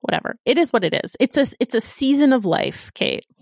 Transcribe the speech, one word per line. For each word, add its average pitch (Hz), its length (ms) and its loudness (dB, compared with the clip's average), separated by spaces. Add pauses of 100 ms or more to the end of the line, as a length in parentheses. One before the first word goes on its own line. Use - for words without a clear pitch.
whatever. - 440 -4
It 247 140 2
is 339 140 0
what 202 120 2
it 156 100 -2 (100)
is. - 160 -12
It's - 160 2
a, 277 100 4 (140)
it's 240 140 -2
a 226 60 0
season 277 520 2
of 233 120 2
life, - 500 -2
Kate. - 300 -4 (180)